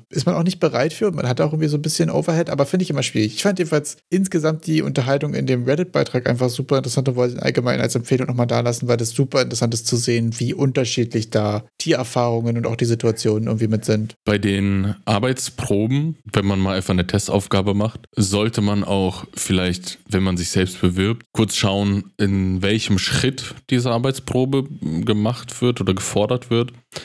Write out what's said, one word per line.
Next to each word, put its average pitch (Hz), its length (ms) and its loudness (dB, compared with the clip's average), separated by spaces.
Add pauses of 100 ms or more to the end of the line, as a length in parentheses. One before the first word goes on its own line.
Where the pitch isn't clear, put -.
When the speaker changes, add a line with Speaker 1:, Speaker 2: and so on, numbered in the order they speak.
(100)
Speaker 1:
ist - 160 -2
man 175 80 0
auch 165 80 0
nicht 185 180 0
bereit 143 320 0
für - 140 -2
und 180 100 -2
man 131 100 -2
hat 123 140 0
auch 156 120 2
irgendwie 156 160 0
so 147 100 0
ein 147 40 -2
bisschen 160 280 0
Overhead, 160 400 0
aber 143 160 2
finde 185 160 0
ich 170 80 -4
immer 139 120 0
schwierig. 107 340 -2
Ich - 60 -4
fand 196 160 0
jedenfalls 156 380 -2 (140)
insgesamt 160 560 0
die 156 160 2
Unterhaltung 139 500 0
in 131 140 -2
dem 123 180 2
Reddit-Beitrag 139 640 0
einfach 127 220 2
super 135 260 0
interessant 131 320 0
und 123 80 0
wollte 123 200 0
ihn - 40 -8
allgemein 127 400 0
als 123 140 0
Empfehlung 127 320 0
nochmal 120 220 0
da 120 120 2
lassen, 120 260 -2
weil 120 120 2
das 113 120 -2
super 135 300 0
interessant 120 320 0
ist 113 140 -4
zu 123 100 0
sehen, 117 420 0
wie 123 140 -2
unterschiedlich 123 800 0
da 107 340 0 (160)
die 160 120 0
Erfahrungen 120 680 0
und 117 80 -2
auch 113 100 -2
die 123 80 0
Situationen 113 460 0 (160)
irgendwie 113 220 0
mit 107 160 0
sind. 107 300 0 (100)
Speaker 2:
Bei 104 140 2
den 98 640 0
Arbeitsproben, 123 1120 0 (160)
wenn 98 120 2
man 98 140 2
mal 95 160 0
einfach 95 200 0
eine 90 120 2
Testaufgabe 101 680 0
macht, 107 260 -2 (160)
sollte 104 440 0
man 101 220 2
auch 95 420 0 (100)
vielleicht, 90 760 -2
wenn 95 160 2
man 92 120 0
sich 87 140 -4
selbst 95 300 0
bewirbt, 95 520 0
kurz 110 220 0
schauen, 101 640 0
in 95 420 0
welchem 101 380 2
Schritt - 560 -2 (160)
diese 123 220 2
Arbeitsprobe 131 720 0 (400)
gemacht 110 580 -2
wird 123 180 0
oder 95 140 0
gefordert 104 560 -2
wird. 120 220 0 (320)